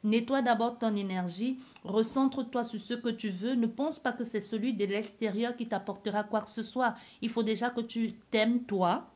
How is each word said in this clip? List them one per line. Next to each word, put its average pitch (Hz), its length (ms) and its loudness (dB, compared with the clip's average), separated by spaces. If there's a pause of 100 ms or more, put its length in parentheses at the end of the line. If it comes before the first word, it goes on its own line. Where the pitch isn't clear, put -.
Nettoie 233 380 2
d'abord 233 380 2
ton 220 180 0
énergie, 190 640 -2 (260)
recentre-toi 240 800 2
sur 226 160 -6
ce - 140 -4
que 240 160 -2
tu 220 180 -4
veux. 202 260 -2
Ne 233 120 2
pense 285 320 -2
pas 247 140 0
que 247 120 -4
c'est 220 160 -2
celui 220 320 -2
de 202 140 0
l'extérieur 220 720 -2
qui 233 120 -6
t'apportera 202 560 -2
quoi 214 160 0
que - 100 -10
ce 226 120 -4
soit. 233 320 0 (260)
Il 226 80 -2
faut 233 140 0
déjà 220 260 2
que 240 140 -2
tu 226 320 -2 (160)
t'aimes 233 340 4
toi 196 520 2